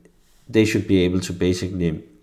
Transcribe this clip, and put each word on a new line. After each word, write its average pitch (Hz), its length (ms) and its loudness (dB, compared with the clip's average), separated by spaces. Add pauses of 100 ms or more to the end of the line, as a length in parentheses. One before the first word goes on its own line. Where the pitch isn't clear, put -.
(480)
they 113 180 4
should 107 220 -2
be 95 140 4
able 90 200 0
to 92 120 -8
basically, 90 680 -2 (200)